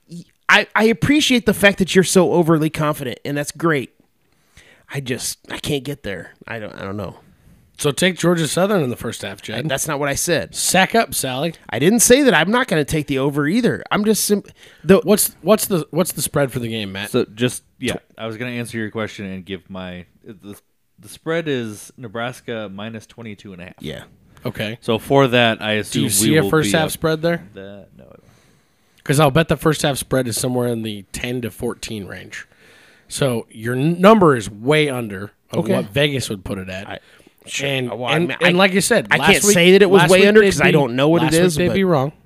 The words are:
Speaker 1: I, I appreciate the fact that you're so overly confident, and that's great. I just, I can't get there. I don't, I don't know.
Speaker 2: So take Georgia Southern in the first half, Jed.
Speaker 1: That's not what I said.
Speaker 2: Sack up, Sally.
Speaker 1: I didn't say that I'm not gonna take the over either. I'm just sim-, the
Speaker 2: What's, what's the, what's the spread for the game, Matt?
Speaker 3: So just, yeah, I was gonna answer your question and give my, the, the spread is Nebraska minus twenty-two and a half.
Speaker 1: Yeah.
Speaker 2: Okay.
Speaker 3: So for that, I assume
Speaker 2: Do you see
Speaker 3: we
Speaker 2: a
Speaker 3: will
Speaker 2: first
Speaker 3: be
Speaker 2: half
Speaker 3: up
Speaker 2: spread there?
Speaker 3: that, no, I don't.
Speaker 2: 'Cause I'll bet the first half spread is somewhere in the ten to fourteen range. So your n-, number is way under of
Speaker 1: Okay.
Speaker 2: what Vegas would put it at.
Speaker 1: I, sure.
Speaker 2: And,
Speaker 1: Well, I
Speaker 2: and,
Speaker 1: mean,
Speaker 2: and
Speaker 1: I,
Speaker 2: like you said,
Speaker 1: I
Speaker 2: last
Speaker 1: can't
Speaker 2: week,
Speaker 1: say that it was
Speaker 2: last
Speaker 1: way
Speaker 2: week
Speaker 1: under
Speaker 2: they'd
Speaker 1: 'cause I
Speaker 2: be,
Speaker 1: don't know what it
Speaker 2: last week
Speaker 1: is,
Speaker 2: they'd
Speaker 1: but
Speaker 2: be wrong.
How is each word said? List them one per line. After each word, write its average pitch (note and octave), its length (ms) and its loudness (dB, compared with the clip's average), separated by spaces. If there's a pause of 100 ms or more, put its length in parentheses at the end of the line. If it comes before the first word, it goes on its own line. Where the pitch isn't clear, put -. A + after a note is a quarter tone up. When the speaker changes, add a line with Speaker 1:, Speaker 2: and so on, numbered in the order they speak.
(500)
Speaker 1:
I, G#3 260 4
I G#3+ 100 2
appreciate B3+ 600 2
the G3+ 80 2
fact G3+ 260 2
that F3+ 160 0
you're F3+ 80 6
so E3 300 2
overly D#3+ 360 2
confident, D3 560 -4
and C#3+ 100 -4
that's C#3+ 160 -6
great. D3 400 -2 (1000)
I C#3+ 60 -6
just, - 400 -8 (120)
I A#2+ 60 -10
can't C#3+ 260 -4
get C#3 200 -10
there. F#2 300 -10 (140)
I A2+ 120 -10
don't, G#2 160 -12
I - 80 -12
don't G2 140 -8
know. F#2 200 -10 (640)
Speaker 2:
So D3 120 -2
take F3 280 -2
Georgia E3 280 0
Southern F#3 360 0
in B2 80 -4
the A2 40 -6
first - 280 -10
half, G2 180 -12
Jed. A#2 260 -8
Speaker 1:
That's C3+ 200 -4
not D3 120 -4
what D3 100 -2
I C#3 60 -2
said. C#3 380 -2
Speaker 2:
Sack - 400 0
up, A3+ 220 0
Sally. C3+ 400 -6 (140)
Speaker 1:
I A2+ 100 -4
didn't G3 220 4
say C4 220 6
that A#3 100 4
I'm E3 180 2
not B3 160 0
gonna D#3 180 0
take D3+ 220 -4
the C3+ 100 -2
over C#3+ 300 0
either. F#3+ 420 0
I'm G3+ 160 0
just G#3+ 200 2
sim-, G3+ 180 0 (400)
the F3 200 6
Speaker 2:
What's, - 380 0
what's G#3 260 2
the, E3+ 220 -2
what's E3 220 -2
the D#3 100 -8
spread C#3+ 300 -2
for C3 80 -6
the A#2 100 -6
game, G#2+ 220 -6
Matt? G2 180 -8
Speaker 3:
So B2 160 0
just, A#2+ 380 -4 (160)
yeah, A#2 160 -4 (220)
I A2+ 100 -10
was A2 100 -10
gonna B2 140 -8
answer A#2+ 260 -8
your G#2+ 140 -6
question G#2+ 340 -8
and F#2+ 180 -10
give F#2 280 -12
my, F2+ 340 -12 (180)
the, G2+ 360 -20 (400)
the G#2+ 100 -20
spread D#3+ 380 -6
is A#2 500 -6
Nebraska A#2 720 -10
minus G#2+ 360 -14
twenty-two G#2+ 460 -18
and F2 80 -18
a F2+ 40 -16
half. F2+ 140 -20
Speaker 1:
Yeah. - 240 -12 (420)
Speaker 2:
Okay. A2 360 -8
Speaker 3:
So A2+ 180 -2
for C#3 300 2
that, A#2 320 2
I G#2+ 120 -2
assume G#2 280 -4
Speaker 2:
Do - 20 0
you B2 60 -2
see A2 220 2
Speaker 3:
we D#3 60 4
Speaker 2:
a D#3 60 2
Speaker 3:
will - 60 -2
Speaker 2:
first D#3 220 0
Speaker 3:
be E3+ 60 0
Speaker 2:
half D#3 100 0
Speaker 3:
up - 40 -6
Speaker 2:
spread D#3+ 300 -4
there? E3+ 220 -4 (100)
Speaker 3:
that, G2 340 -18 (100)
no, B1+ 60 -20
I B1+ 40 -20
don't. - 160 -20 (800)
Speaker 2:
'Cause C3+ 160 0
I'll D3 120 4
bet D#3+ 180 2
the D#3 80 0
first D#3+ 240 0
half C#3+ 160 -2
spread C3 300 -4
is A2 120 -6
somewhere B2 280 -2
in A2+ 160 -4
the G#2 280 -8
ten B2 300 -6
to G#2 100 -8
fourteen G2+ 560 -10
range. - 400 -16 (600)
So B2 440 -4
your A#2 240 -6
n-, E3 260 0
number F#3+ 340 6
is G2+ 140 -6
way C#3 400 0
under G#2 420 -8 (200)
of A#2 80 -4
Speaker 1:
Okay. - 140 -2
Speaker 2:
what - 120 -2
Vegas C3+ 440 -2
would F#2+ 160 -10
put G2+ 120 -8
it F#2 120 -12
at. F#2+ 180 -12
Speaker 1:
I, F#2+ 120 -14 (460)
sure. - 220 -6
Speaker 2:
And, C3 220 -4
Speaker 1:
Well, A#2 160 -8
I C#3 100 0
Speaker 2:
and, E3+ 140 0
Speaker 1:
mean, B2 120 -8
Speaker 2:
and F3 140 2
Speaker 1:
I, - 20 2
Speaker 2:
like F#3+ 160 4
you G3 80 4
said, G#3+ 300 2
Speaker 1:
I D3 60 2
Speaker 2:
last D3+ 140 4
Speaker 1:
can't D#3 120 4
Speaker 2:
week, G3+ 100 6
Speaker 1:
say F3+ 200 8
that G3 80 8
it F#3 80 6
was F#3 140 8
Speaker 2:
last F3 80 4
Speaker 1:
way F#3 80 8
Speaker 2:
week G3 100 8
Speaker 1:
under G#3+ 120 8
Speaker 2:
they'd G3+ 100 6
Speaker 1:
'cause C#3+ 100 0
I C#3 60 4
Speaker 2:
be, - 40 4
Speaker 1:
don't C3 240 2
know C#3 140 4
what E3 120 4
it D#3 40 0
Speaker 2:
last D#3 80 2
week E3 100 4
Speaker 1:
is, F3 120 2
Speaker 2:
they'd F3 120 0
Speaker 1:
but F3 80 0
Speaker 2:
be G3 80 2
wrong. D3+ 300 0 (120)